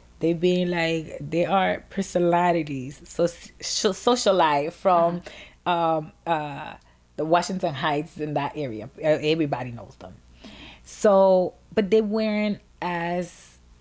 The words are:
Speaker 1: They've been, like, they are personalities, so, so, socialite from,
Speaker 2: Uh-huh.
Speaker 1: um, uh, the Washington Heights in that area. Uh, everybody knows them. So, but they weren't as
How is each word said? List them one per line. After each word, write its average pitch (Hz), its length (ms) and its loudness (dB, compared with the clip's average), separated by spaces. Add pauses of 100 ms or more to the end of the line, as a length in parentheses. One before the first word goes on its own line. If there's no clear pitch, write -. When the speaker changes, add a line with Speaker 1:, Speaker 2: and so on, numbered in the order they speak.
(180)
Speaker 1:
They've 165 200 0
been, 180 320 2
like, 165 500 -2
they 160 260 -2
are 185 420 0
personalities, 170 1160 0
so, - 220 0
so, - 680 -4
socialite 170 800 2
from, 175 500 2 (420)
Speaker 2:
Uh-huh. 170 340 2
Speaker 1:
um, 156 140 -8 (140)
uh, 151 480 -4 (420)
the 151 80 -4
Washington 175 500 0
Heights 156 440 -2
in 151 160 -4
that 139 220 -2
area. 117 420 -8
Uh, 156 80 -2 (160)
everybody 147 480 0
knows 113 280 -14
them. 95 160 -18 (680)
So, 190 720 4 (200)
but 196 160 0
they 220 120 6
weren't 208 560 -2 (240)
as 175 760 -4 (220)